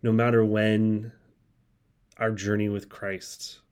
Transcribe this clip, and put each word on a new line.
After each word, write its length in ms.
no 80
matter 340
when 680
our 140
journey 380
with 200
Christ 720